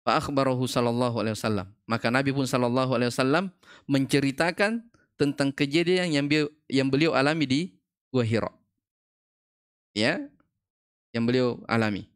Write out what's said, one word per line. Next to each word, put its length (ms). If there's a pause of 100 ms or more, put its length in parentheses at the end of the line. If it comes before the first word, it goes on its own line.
Fa 160
akhbarahu 480
sallallahu 560
alaihi 160
wasallam. 320 (160)
Maka 240
Nabi 240
pun 160
sallallahu 480
alaihi 160
wasallam 400 (320)
menceritakan 1040 (320)
tentang 320
kejadian 560
yang 160
beliau, 240 (240)
yang 160
beliau 240
alami 320
di 160 (480)
Gua 160
Hira. 240 (1400)
Ya, 320 (840)
yang 160
beliau 400
alami. 500